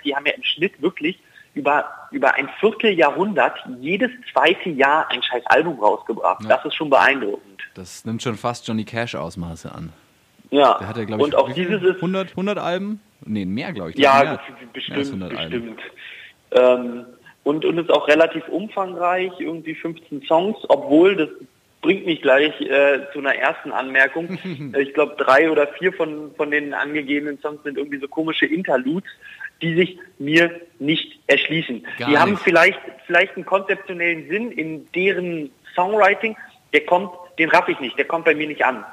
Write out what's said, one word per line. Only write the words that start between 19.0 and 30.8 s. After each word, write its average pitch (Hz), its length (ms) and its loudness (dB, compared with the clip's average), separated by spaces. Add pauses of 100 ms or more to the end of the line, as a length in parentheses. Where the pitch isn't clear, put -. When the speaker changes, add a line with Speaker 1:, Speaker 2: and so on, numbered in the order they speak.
Speaker 1:
irgendwie 160 360 -8
fünfzehn 165 480 -10
Songs, 185 340 2 (120)
obwohl, 151 480 6
das 156 120 0 (540)
bringt 190 240 0
mich 160 160 -2
gleich, 139 400 4
äh, 139 380 4 (120)
zu 147 60 -10
einer 139 160 0
ersten 135 380 -2
Anmerkung. 135 720 0
Speaker 2:
<laughs> 143 360 -8
Speaker 1:
Ich 139 160 0
glaub, 147 240 0
drei 143 320 6
oder 147 160 2 (120)
vier 180 140 0
von, 151 440 -6
von 147 140 -4
den 147 220 -2
angegebenen 143 680 -4
Songs 147 240 -10
sind 143 120 -8
irgendwie 143 220 -6
so 135 100 -10
komische 160 380 -4
Interludes, 156 640 -2 (500)
die 165 140 -2
sich 175 240 0 (200)
mir 165 420 2 (180)
nicht 151 480 -4